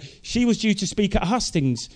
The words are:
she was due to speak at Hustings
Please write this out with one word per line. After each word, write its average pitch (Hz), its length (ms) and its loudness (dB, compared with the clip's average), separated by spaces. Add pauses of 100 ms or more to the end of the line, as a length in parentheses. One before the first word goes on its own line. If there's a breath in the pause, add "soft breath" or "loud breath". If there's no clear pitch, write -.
(220 loud breath)
she 240 240 0
was 233 120 4
due 214 160 2
to 196 140 -2
speak - 280 0
at 208 100 2
Hustings 160 720 0